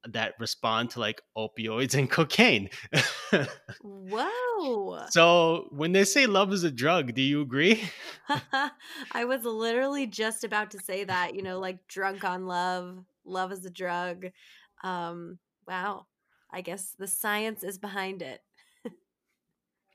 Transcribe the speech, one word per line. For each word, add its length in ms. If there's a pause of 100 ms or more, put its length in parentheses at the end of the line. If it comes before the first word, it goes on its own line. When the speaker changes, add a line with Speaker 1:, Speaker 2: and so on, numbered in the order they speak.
Speaker 1:
that 320
respond 520
to, 80
like, 220 (160)
opioids 600
and 140
cocaine. 580 (640)
<laughs> 180 (320)
Speaker 2:
Whoa. 1300
Speaker 1:
So 640
when 200
they 140
say 220
love 260
is 100
a 80
drug, 420
do 80
you 200
agree? 540
<laughs> 40 (280)
Speaker 2:
<laughs> 440 (400)
I 140
was 180
literally 640
just 360
about 280
to 80
say 240
that, 320
you 60
know, 180
like, 280
drunk 360
on 220
love, 600 (200)
love 260
is 140
a 60
drug. 560 (560)
Um, 560 (280)
wow. 400 (440)
I 100
guess 360
the 100
science 560
is 140
behind 440
it. 200 (440)
<laughs> 60 (1040)